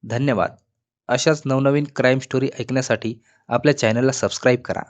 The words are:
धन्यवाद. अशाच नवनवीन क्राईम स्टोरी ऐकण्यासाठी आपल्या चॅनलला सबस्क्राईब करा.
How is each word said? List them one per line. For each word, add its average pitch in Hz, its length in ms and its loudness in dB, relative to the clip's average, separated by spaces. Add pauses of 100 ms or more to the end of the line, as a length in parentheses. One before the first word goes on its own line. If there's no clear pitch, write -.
धन्यवाद. 117 480 0 (560)
अशाच 151 380 2
नवनवीन 139 380 2 (120)
क्राईम 131 240 0
स्टोरी 131 300 -2 (100)
ऐकण्यासाठी 127 560 -2 (320)
आपल्या 139 300 2
चॅनलला 120 340 2
सबस्क्राईब 127 500 0
करा. - 280 -8